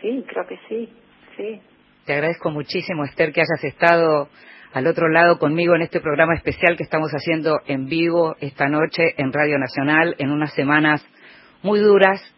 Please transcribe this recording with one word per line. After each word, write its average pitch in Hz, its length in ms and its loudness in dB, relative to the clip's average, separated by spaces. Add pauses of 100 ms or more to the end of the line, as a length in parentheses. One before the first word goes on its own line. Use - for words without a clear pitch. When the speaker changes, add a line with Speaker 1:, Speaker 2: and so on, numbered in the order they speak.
Speaker 1:
sí, 233 260 -6
creo - 200 -8
que 190 120 -16 (100)
sí, 226 240 -10 (440)
sí. 208 240 -12 (460)
Speaker 2:
Te 143 80 -4
agradezco 160 360 -2
muchísimo, 151 540 -6
Esther, 156 280 -2
que 165 100 0
hayas 151 220 -2
estado 160 640 2 (440)
al 135 140 -2
otro 165 220 0
lado 165 300 6
conmigo 170 360 2
en - 80 2
este - 180 -4
programa 160 340 0
especial 165 420 0
que 165 60 -6
estamos 156 300 -4
haciendo 156 540 -2
en 135 200 -6
vivo 165 540 0
esta 143 280 -4
noche 151 340 0 (160)
en 135 140 -2
Radio 147 260 0
Nacional, 147 600 0
en 135 120 -2
unas 147 240 -4
semanas 151 520 0 (560)
muy 208 180 0
duras 196 400 4 (180)